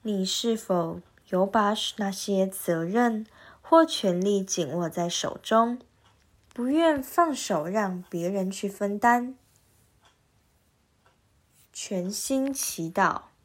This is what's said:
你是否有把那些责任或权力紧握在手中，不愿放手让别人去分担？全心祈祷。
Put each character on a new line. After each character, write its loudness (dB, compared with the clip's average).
你 -2
是 -2
否 -2
有 2
把 2
那 -2
些 0
责 -2
任 0
或 6
权 0
力 2
紧 -2
握 -2
在 -2
手 -6
中， 2
不 -4
愿 4
放 2
手 -2
让 -2
别 -4
人 -2
去 -6
分 -4
担？ 2
全 -6
心 -2
祈 -6
祷。 0